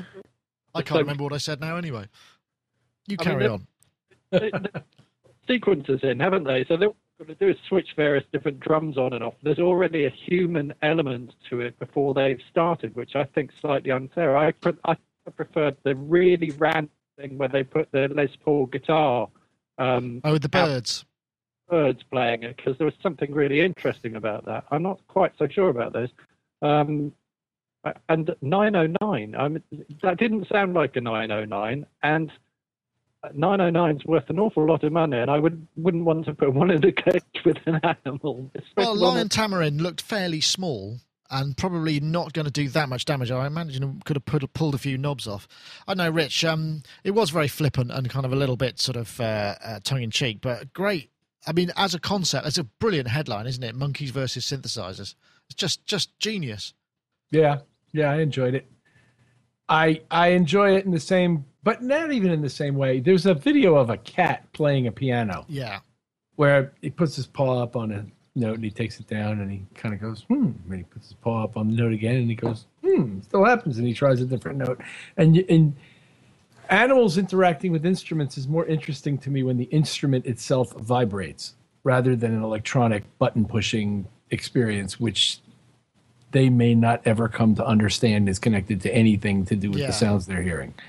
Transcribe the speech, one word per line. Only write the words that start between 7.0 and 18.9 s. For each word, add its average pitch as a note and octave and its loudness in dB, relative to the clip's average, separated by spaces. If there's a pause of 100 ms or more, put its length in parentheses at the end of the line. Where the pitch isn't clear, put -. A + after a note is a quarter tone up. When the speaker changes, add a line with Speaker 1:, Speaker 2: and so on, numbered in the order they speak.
Speaker 2:
gonna D#3 -18
do G3 2
is - 2 (100)
switch F#3 -2
various D3 2
different D3 -4
drums D#3 0
on C3 0
and A#2 -6
off. A#2 -6
There's D3 0
already F3 2
a B2+ -2
human E3+ -2 (100)
element C#3 -2 (160)
to A#2+ -4
it A#2+ -8
before C#3 -2
they've C3+ 0 (120)
started, D#3 -2
which A#2+ -10
I C#3+ 0
think C#3 -4
slightly C#3 -2
unfair. C3+ 0
I D3+ 4
pre-, E3 -4
I E3 2 (400)
preferred D3+ -2
the C3+ 0
really E3+ 4
random D3+ 0 (260)
thing C#3 -12
where C3 0
they C3+ 0
put D3+ -4
the C#3 0
Les C#3+ 0 (160)
Paul D3 2
guitar, C3 0 (520)